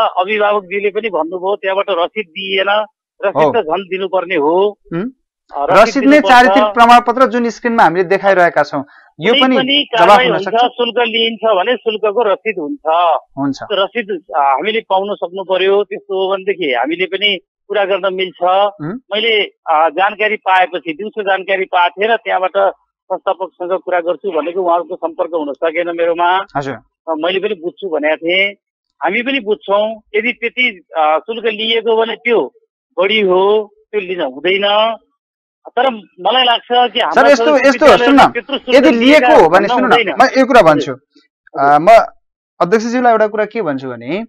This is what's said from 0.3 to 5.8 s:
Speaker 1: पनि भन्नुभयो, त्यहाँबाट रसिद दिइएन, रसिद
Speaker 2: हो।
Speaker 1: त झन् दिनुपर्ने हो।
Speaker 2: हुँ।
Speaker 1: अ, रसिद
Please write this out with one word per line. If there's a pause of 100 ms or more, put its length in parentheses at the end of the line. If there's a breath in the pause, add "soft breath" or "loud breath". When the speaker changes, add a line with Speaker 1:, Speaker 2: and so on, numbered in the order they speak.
Speaker 1:
पनि
भन्नुभयो,
त्यहाँबाट
रसिद
दिइएन, (540)
रसिद
Speaker 2:
हो।
Speaker 1:
त
झन्
दिनुपर्ने
हो। (160)
Speaker 2:
हुँ। (440)
Speaker 1:
अ,
रसिद